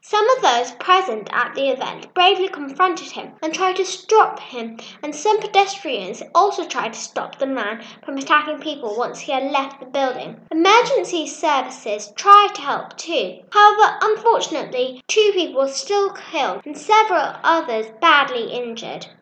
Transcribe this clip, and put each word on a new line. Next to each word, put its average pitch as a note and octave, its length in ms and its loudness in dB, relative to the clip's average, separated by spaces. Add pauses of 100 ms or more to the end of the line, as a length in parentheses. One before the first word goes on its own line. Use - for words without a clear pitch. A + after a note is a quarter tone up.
Some G#4+ 340 0
of B4+ 60 -4
those A#3+ 300 2
present F4+ 600 0
at A#3 220 -2
the C4+ 160 0
event B3+ 440 -6
bravely F#4 340 2
confronted D#4+ 600 -2
him F#3 220 -14 (100)
and D#4+ 100 -4
tried F#4 240 -2
to F#4+ 80 0
stop - 540 2
him, A#3 400 -12 (240)
and D4 120 -8
some G#4+ 260 0
pedestrians C4 840 -2 (120)
also F#4 300 2
tried A3+ 280 -6
to - 80 -14
stop - 380 -10
the C4+ 80 -2
man A3+ 360 -6 (220)
from C#4 140 -8
attacking D4+ 420 0
people B3 360 -8
once A3 220 -4
he - 140 -8
had C4+ 180 -2
left C#4 300 -4
the C4 60 -16
building. B3+ 520 -4 (140)
Emergency F4+ 760 2
services B3+ 880 -4
tried G4+ 400 8
to - 80 -12
help C4+ 340 -6
too. C#4 420 -4 (120)
However, G#4 520 6
unfortunately, C4 1080 0
two G#4 240 4
people C4+ 300 0
were C4+ 60 2
still G4 440 -2
killed G#3+ 540 -4
and D4 100 -12
several G#4 640 2
others C#4+ 440 0 (140)
badly C4+ 500 2
injured. A3+ 560 -10 (160)